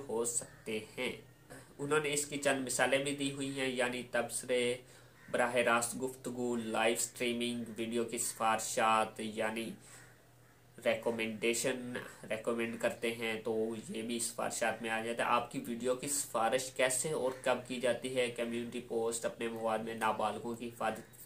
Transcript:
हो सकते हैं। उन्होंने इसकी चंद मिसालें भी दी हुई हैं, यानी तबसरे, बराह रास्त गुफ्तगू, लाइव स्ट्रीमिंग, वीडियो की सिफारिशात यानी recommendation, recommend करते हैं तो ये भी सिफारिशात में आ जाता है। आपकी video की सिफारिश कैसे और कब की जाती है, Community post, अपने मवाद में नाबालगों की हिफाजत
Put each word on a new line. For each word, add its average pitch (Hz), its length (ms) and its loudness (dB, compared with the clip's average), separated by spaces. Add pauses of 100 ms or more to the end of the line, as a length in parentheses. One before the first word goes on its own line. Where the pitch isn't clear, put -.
हो 117 160 0
सकते - 640 -4 (100)
हैं। 127 220 -4 (600)
उन्होंने 147 300 2
इसकी 143 280 -2
चंद 135 260 2
मिसालें 131 400 4
भी 143 80 0
दी 139 180 -2
हुई 139 220 -4
हैं, 131 240 0
यानी 123 280 0
तबसरे, 120 800 0 (480)
बराह 123 300 4
रास्त 117 360 4
गुफ्तगू, 123 580 -2
लाइव 113 400 2
स्ट्रीमिंग, 120 720 -2 (120)
वीडियो 117 260 0
की 117 160 -4
सिफारिशात 110 1000 2
यानी 113 540 -2 (1120)
recommendation, 117 1120 0 (240)
recommend 113 540 -2
करते 117 320 0
हैं 113 320 -2
तो 110 340 0 (140)
ये 113 100 -4
भी 117 180 -2
सिफारिशात 113 640 0
में 113 60 -2
आ 113 120 0
जाता 117 220 -2
है। - 60 0
आपकी 120 300 0
video 120 360 -2
की 143 120 -6
सिफारिश 127 680 0
कैसे 127 320 2
और 127 360 0
कब 120 220 2
की 123 120 -4
जाती 120 300 2
है, 127 200 2
Community 120 500 -4
post, 117 460 -2
अपने 117 240 -2
मवाद 113 320 0
में 113 180 -6
नाबालगों 110 560 0
की 120 100 -8
हिफाजत 113 380 -2 (220)